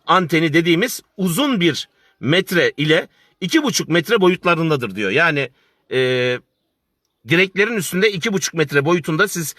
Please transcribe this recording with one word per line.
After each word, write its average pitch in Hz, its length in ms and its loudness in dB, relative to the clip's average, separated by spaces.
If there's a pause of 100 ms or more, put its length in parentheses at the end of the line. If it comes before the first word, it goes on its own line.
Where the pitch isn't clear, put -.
anteni 165 460 2
dediğimiz 170 500 0 (140)
uzun 202 440 0
bir 160 280 0 (320)
metre 165 560 0
ile 151 320 0 (320)
iki 294 220 0
buçuk 175 260 -2
metre 175 320 2
boyutlarındadır 160 760 0
diyor. 101 140 -2
Yani, 143 400 0 (420)
e, 127 460 0 (880)
direklerin 190 480 0
üstünde 190 360 0
iki 196 200 -4
buçuk 185 220 -4
metre 147 300 0
boyutunda 170 440 0
siz 165 300 -8